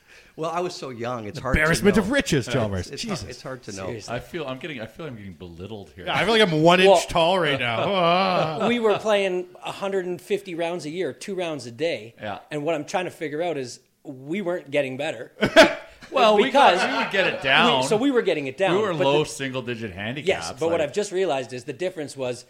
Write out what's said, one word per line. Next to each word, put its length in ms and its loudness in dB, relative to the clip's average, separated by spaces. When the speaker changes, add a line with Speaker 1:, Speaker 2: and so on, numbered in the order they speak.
Speaker 1:
Well, 140 -6
I 100 -4
was 140 -4
so 160 -10
young. 360 -6
It's 120 -10
hard 180 -2
to 40 2
Speaker 2:
Embarrassment 360 4
Speaker 1:
know. 60 4
Speaker 2:
of 100 -2
riches, 340 0
Chalmers. 440 -2
Speaker 1:
It's, 20 -12
it's 100 -10
Speaker 2:
Jesus. 180 -6
Speaker 1:
hard, 100 -12
it's 120 -16
hard 220 -12
to 80 -12
know. 140 -10
Speaker 3:
Seriously. 280 -8
Speaker 4:
I 60 -6
feel, 260 -10
I'm 120 -8
getting, 220 -10
I 60 -10
feel 200 -14
I'm 100 -12
getting 160 -14
belittled 580 -14
here. 160 -14
Speaker 2:
Yeah, 100 -2
I 80 2
feel 80 2
like 100 6
I'm 200 4
one 180 8
Speaker 3:
Well, 140 10
Speaker 2:
inch 140 4
tall 320 4
right 180 2
now. 240 0
<laughs> 100 0
Ah. 760 2
Speaker 3:
we 100 2
were 200 2
playing 480 0
a 80 -8
hundred 340 -4
and 140 -6
fifty 340 -6
rounds 320 -4
a 40 -8
year, 220 -4
two 220 -10
rounds 320 -6
a 60 -14
day. 480 -6
Speaker 4:
Yeah. 180 -8
Speaker 3:
And 120 -6
what 120 0
I'm 80 -6
trying 220 -4
to 40 -8
figure 320 -8
out 140 -4
is 240 -10
we 360 -8
weren't 300 -6
getting 260 0
better. 440 -8
Speaker 4:
<laughs> 380 6
Well, 280 4
we 120 4
got, 220 8
Speaker 3:
Because 180 0
Speaker 4:
we 140 -2
would 80 -8
get 140 2
it 140 -2
Speaker 3:
we, 20 -12
Speaker 4:
down. 400 4
Speaker 3:
so 160 2
we 120 2
were 120 2
getting 240 0
it 100 -8
down, 200 2
Speaker 4:
We 40 2
were 140 0
Speaker 3:
but 100 0
Speaker 4:
low 200 4
Speaker 3:
the 40 -12
Speaker 4:
single-digit 640 -6
handicaps, 340 -8
Speaker 3:
Yes, 320 -2
but 120 0
what 100 0
Speaker 4:
like 80 0
Speaker 3:
I've 60 -10
just 180 -4
realized 400 -2
is 120 -12
the 100 -8
difference 420 -8
was 340 -8